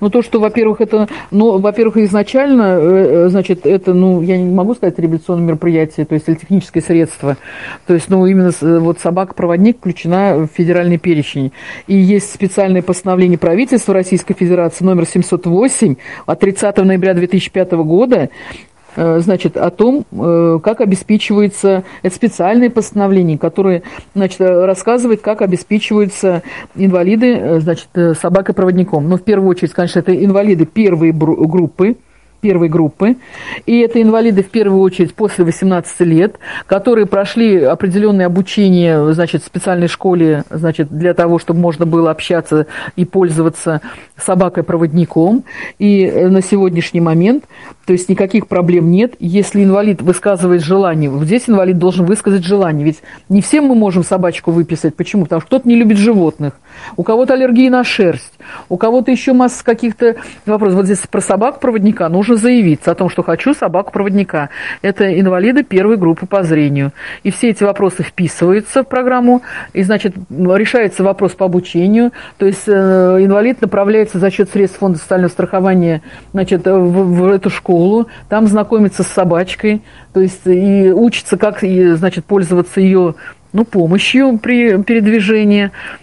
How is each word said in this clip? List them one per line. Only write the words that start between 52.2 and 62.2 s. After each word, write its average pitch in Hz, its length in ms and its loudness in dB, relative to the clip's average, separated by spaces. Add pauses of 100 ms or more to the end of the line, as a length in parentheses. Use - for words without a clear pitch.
желание, 170 420 0
ведь 156 160 -2 (280)
не 196 120 2
всем 294 240 2
мы 262 100 2
можем 190 280 2
собачку 175 480 -2
выписать. 165 440 -2
Почему? 185 300 -2
Потому 160 160 -2
что - 60 -12
кто-то 262 200 0
не 233 80 4
любит 220 220 4
животных, 185 560 0 (440)
у 180 60 -2
кого-то 247 320 2
аллергия 254 340 4
на 254 140 2
шерсть, 180 500 -2 (360)
у 180 80 -4
кого-то 247 340 0
еще 254 240 0
масса 254 280 0
каких-то 233 520 0 (320)
вопросов. 202 300 0
Вот 196 80 2
здесь 190 140 0 (100)
про 208 120 -4
собаку-проводника 214 880 0
нужно 196 280 0